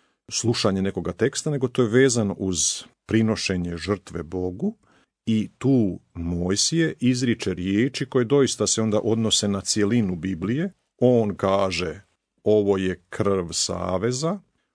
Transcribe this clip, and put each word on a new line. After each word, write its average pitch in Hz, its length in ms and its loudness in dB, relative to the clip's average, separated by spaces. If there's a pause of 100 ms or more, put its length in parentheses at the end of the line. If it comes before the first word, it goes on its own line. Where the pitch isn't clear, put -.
(280)
slušanje 98 540 0
nekoga 92 300 -4
teksta, 123 380 -2
nego 131 180 -2
to 127 140 0
je 117 60 2
vezano 113 500 4
uz 92 460 -2 (220)
prinošenje 95 720 0
žrtve 87 460 -6
Bogu 92 520 -4 (520)
i 107 220 0 (100)
tu 120 420 2 (140)
Mojsije 90 840 -2
izriče 120 540 0
riječi 101 520 0
koje 123 180 0
doista 120 420 2
se - 160 0
onda 107 200 2
odnose 110 460 0
na 98 120 -2
cjelinu 104 560 0
Biblije. 95 560 -4 (280)
On 117 340 4
kaže: 95 640 0 (440)
„Ovo 104 320 4
je 92 320 -2
krv 95 420 0
saveza”, 95 880 -4 (360)